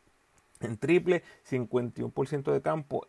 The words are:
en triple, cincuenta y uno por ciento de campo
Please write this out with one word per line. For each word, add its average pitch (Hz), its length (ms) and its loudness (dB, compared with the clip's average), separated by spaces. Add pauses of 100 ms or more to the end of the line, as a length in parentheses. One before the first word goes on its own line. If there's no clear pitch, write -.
(600)
en 117 160 -4
triple, 175 480 2 (180)
cincuenta 123 580 -2
y 120 40 -2
uno 117 80 -6
por 139 160 -2
ciento 143 240 -2
de 139 100 2
campo 151 460 -4